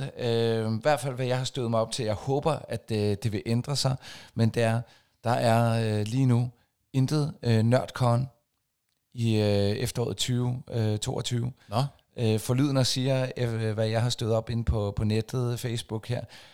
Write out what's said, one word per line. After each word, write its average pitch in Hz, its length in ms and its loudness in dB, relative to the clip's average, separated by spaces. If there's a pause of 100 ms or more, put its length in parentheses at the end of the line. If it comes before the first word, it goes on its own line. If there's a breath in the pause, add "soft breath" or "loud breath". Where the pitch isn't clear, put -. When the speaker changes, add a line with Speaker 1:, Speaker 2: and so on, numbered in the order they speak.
(180)
Speaker 1:
Øh, 117 560 0
i 110 80 -2
hvert 151 180 2
fald, 135 140 -4
hvad 127 120 -4
jeg 123 120 0
har 127 80 -2
stødt 123 240 -4
mig 117 100 2
op 113 120 0
til. 117 140 -4
Jeg 107 80 0
håber, 139 540 -2
at, - 240 -8
øh, 110 60 0
det 104 340 0
vil 101 140 -2
ændre 117 300 -2
sig. 135 200 0 (400 loud breath)
Men 113 140 4
det 117 140 2
er, 113 180 2 (420 loud breath)
der 113 80 0
er, 117 680 2
øh, 107 60 -2
lige 127 200 0
nu 123 240 4 (440 soft breath)
intet, 139 400 0 (100)
øh, 113 200 4
NørdCon 123 640 2 (840)
i, 113 220 0
øh, 101 340 4
efteråret 110 480 -2
tyve, 123 540 -2
øh, 110 260 0
toogtyve. 123 540 -4 (180 soft breath)
Speaker 2:
Nå. 110 140 0 (340)
Speaker 1:
Øh, 110 220 2
forlydende 131 460 2
siger, 131 520 0
øh, 113 340 -2
hvad 110 160 0
jeg 110 140 0
har 120 80 2
stødt 113 220 -2
op 113 180 0
inde 117 140 -2
på, 104 320 0
på - 80 -2
nettet, 117 560 0
Facebook 113 480 -6
her, 117 140 -4 (320 loud breath)